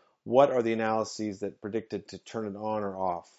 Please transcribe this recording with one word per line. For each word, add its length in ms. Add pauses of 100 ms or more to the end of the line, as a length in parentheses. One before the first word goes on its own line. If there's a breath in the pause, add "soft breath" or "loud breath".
(240 soft breath)
what 260
are 140
the 100
analyses 680
that 220
predicted 460
to 100
turn 300
it 100
on 260
or 140
off? 420